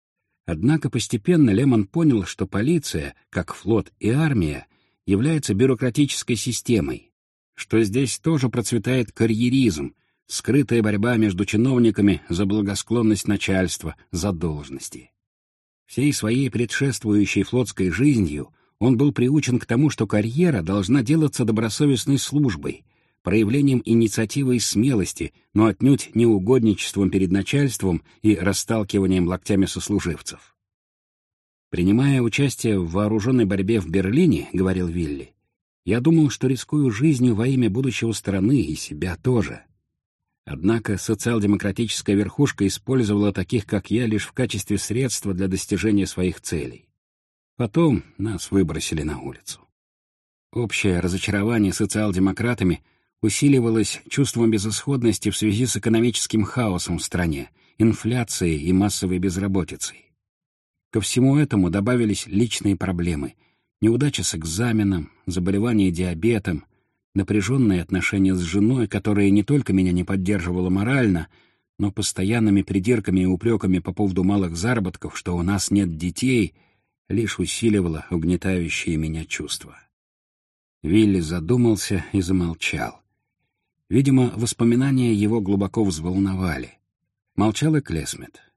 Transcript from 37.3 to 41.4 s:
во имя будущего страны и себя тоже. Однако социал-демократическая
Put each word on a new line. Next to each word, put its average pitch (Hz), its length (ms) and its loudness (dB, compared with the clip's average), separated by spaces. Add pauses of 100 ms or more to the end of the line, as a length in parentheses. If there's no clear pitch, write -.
во 110 140 0
имя 127 240 2
будущего 117 400 -2
страны 101 500 0
и 76 140 -4
себя 82 400 -8
тоже. 110 480 -2 (840)
Однако 104 540 -2
социал-демократическая 104 1120 -2